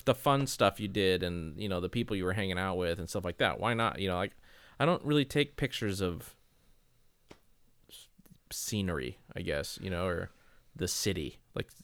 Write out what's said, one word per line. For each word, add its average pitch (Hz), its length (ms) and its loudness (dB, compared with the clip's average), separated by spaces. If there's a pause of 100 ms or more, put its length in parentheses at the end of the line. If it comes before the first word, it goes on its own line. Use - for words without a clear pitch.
the 127 100 6
fun 139 320 4
stuff - 320 4
you 107 100 -2
did 92 340 4
and, 87 380 -4
you 104 100 -4
know, 90 100 0
the 90 80 -2
people 117 260 -2
you 95 100 -2
were 90 100 2
hanging 95 240 0
out 92 180 0
with 87 220 0
and 82 100 -6
stuff 95 160 -4
like 87 140 -4
that. 98 200 2
Why 113 160 2
not? 113 240 0
You 95 100 0
know, 90 80 0
like, 95 160 -2 (460)
I 135 60 2
don't 170 200 2
really 147 200 4
take 143 320 0
pictures 104 440 -2
of 87 360 -4 (1500)
s-, - 180 -20 (420)
scenery, 87 680 -2 (180)
I 98 40 -6
guess, 78 420 -2
you 92 80 -4
know, 90 160 0
or 90 240 -2 (460)
the 90 120 -2
city. 82 500 -2 (160)
Like, - 140 -6 (160)